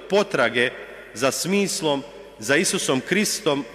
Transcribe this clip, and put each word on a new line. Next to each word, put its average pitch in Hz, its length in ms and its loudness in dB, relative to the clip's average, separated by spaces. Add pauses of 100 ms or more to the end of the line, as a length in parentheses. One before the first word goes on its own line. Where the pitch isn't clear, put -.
potrage 127 600 2 (440)
za 127 180 0
smislom, 160 720 0 (360)
za 110 160 2
Isusom 151 460 2
Kristom, 156 720 0